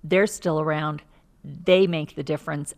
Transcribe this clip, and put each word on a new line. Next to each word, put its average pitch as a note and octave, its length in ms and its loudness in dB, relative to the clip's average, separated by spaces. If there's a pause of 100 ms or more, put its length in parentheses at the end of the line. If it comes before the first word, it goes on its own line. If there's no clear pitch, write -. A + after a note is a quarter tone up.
They're F#3 240 2
still D#3+ 320 -2
around. D3+ 440 -2 (420)
They F#3 420 4
make D#3+ 280 -4
the C#3+ 80 -6
difference, D3 540 -6